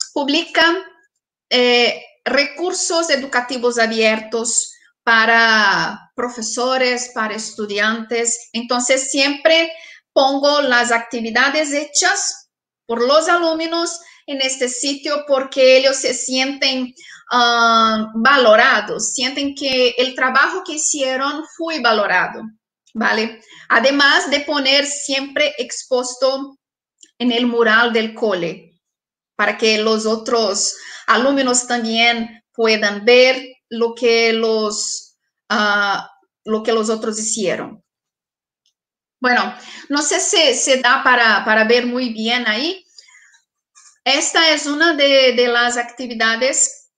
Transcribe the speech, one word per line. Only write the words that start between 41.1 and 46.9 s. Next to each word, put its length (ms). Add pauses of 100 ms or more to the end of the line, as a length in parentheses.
para 180
ver 220
muy 280
bien 340
ahí. 360 (1200)
Esta 480
es 160
una 260
de, 400
de 140
las 300
actividades 1080 (140)